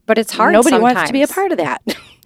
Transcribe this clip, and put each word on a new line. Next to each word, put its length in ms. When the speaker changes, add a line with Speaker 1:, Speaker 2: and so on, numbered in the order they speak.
Speaker 1:
But 120
it's 160
hard 180
Speaker 2:
nobody 260
wants 260
to 100
be 80
a 60
Speaker 1:
sometimes. 80
Speaker 2:
part 180
of 60
that. 420
<laughs> 60